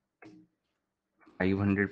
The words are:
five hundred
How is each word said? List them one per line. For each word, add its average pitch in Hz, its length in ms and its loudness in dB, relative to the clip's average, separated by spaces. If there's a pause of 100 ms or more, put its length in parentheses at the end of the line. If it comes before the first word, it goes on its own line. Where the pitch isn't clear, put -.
(1400)
five 95 220 0
hundred 98 300 0